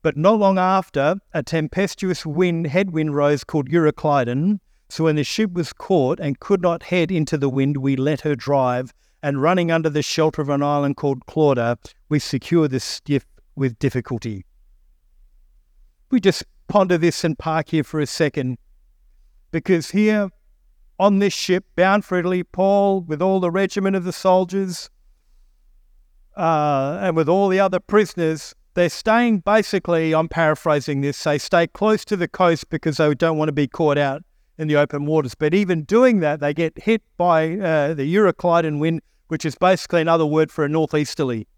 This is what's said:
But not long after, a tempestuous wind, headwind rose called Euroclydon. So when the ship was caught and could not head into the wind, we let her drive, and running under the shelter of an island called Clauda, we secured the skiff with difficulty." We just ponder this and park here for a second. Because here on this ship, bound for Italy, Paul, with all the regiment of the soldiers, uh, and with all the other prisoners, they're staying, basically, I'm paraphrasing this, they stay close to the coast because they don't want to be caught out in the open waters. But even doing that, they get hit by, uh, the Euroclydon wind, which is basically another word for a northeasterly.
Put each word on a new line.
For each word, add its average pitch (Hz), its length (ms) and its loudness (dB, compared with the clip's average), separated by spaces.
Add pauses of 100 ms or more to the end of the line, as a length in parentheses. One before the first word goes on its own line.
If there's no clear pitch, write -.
But 156 160 -2
not 196 220 4
long 196 200 2
after, 185 580 0 (180)
a 156 80 -2
tempestuous 175 800 -4
wind, 165 440 0
headwind 156 480 -2
rose 147 260 2
called 143 260 -4
Euroclydon. 151 920 0 (280)
So - 160 -4
when 156 120 2
the 147 80 0
ship 214 280 -2
was 175 200 -6
caught 156 480 0
and 143 180 -4
could 196 240 -2
not 170 220 -2
head 180 260 0
into 160 260 -2
the 139 120 0
wind, 135 300 0
we 135 180 0
let 139 240 -2
her 147 160 -2
drive, 127 560 -2 (320)
and 139 180 -2
running 170 300 2
under 160 180 0
the 147 120 -2
shelter 156 380 -2
of 139 80 -4
an 143 140 0
island 143 340 0
called 139 300 -4
Clauda, 120 520 0 (300)
we 151 120 0
secured 151 500 0
the 131 80 -2
skiff - 480 -4 (300)
with 131 240 -4
difficulty." 117 640 -6 (1700)
We 262 80 2
just 190 240 0 (280)
ponder 185 260 2
this 165 280 0
and 160 140 -2
park 160 300 -4
here 156 160 0
for 156 160 -6
a 143 60 -2
second. 131 500 -2 (960)
Because 165 400 0
here 208 400 0 (680)
on 196 200 4
this 202 160 2
ship, 185 300 0 (120)
bound 190 280 2
for 180 140 -2
Italy, 180 260 -2
Paul, 196 580 2
with 156 180 -6
all 190 200 2
the 180 100 0
regiment 190 460 0
of 180 80 -4
the 180 80 -6
soldiers, 185 760 0 (1500)
uh, 151 680 0
and 180 140 0
with 156 120 2
all 190 200 4
the 185 120 2
other 185 200 2
prisoners, 170 760 0 (200)
they're 175 140 2
staying, 220 520 2
basically, 175 720 0
I'm 160 140 0
paraphrasing 151 720 0
this, 139 240 -4
they 147 140 0
stay 170 280 2
close 214 400 -2
to 208 100 -2
the 175 120 -2
coast 170 420 0
because 156 280 -4
they 151 160 2
don't 165 220 0
want 156 120 0
to 147 40 -4
be 143 140 0
caught 147 320 0
out 139 240 -2 (340)
in 156 120 -6
the 151 80 2
open 147 300 0
waters. 151 280 0
But 151 200 0
even 180 280 0
doing 226 380 4
that, 151 180 0
they 147 160 -2
get 160 240 -4
hit 220 240 0 (140)
by, 165 420 2
uh, 160 360 0
the 147 200 -2
Euroclydon 170 640 2
wind, 165 240 -2 (240)
which - 180 -6
is 151 120 -4
basically 180 460 0
another 165 240 2
word 151 260 0
for 156 120 -2
a 143 40 -2
northeasterly. 147 880 -4